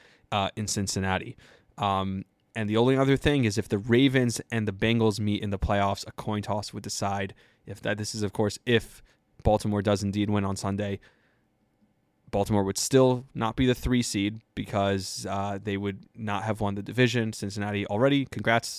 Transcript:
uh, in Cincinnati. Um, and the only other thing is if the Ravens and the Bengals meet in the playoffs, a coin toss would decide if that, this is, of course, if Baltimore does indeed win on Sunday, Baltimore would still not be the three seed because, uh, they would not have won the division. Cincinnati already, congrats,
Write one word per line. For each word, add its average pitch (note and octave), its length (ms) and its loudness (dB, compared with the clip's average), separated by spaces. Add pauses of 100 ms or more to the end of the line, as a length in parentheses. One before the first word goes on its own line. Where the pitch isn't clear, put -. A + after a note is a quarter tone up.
(340)
uh, G2 240 2
in G#2+ 100 -4
Cincinnati. F#2+ 680 -2 (400)
Um, F#2+ 480 -2 (280)
and G#2+ 160 -4
the G#2+ 60 2
only B2+ 220 6
other C3+ 180 4
thing C#3+ 300 2
is G2+ 120 0
if G#2 120 -2
the A2 80 0
Ravens B2 640 4 (100)
and A2 160 -2
the G2+ 60 -2
Bengals A2 440 2
meet G#2 240 0
in G#2 100 -4
the G2 80 -4
playoffs, G2 460 0
a - 60 -16
coin G#2 300 -4
toss G2+ 320 -6
would A2 100 -10
decide G2 500 -4 (320)
if G2+ 160 -14
that, G#2+ 160 -2
this G#2 160 -6
is, G#2+ 100 -4
of G2 100 -2
course, G#2+ 320 0
if - 360 2 (420)
Baltimore G#2 380 4
does G2+ 220 2
indeed G2+ 260 0
win G#2 140 2
on G2 140 -2
Sunday, G2 420 -4 (1300)
Baltimore G2+ 340 2
would G2 140 -2
still B2+ 560 4
not A2+ 240 -4
be C3 80 2
the B2 100 4
three B2 260 0
seed G#2+ 380 -2 (160)
because, G2 760 -2
uh, G2 320 -4
they G2+ 140 -4
would G2 300 -6 (100)
not G#2 280 -4
have G#2+ 180 -4
won G2+ 140 -2
the G#2 60 -6
division. A2+ 520 0
Cincinnati G2+ 540 -4
already, C3+ 440 2
congrats, A2+ 480 0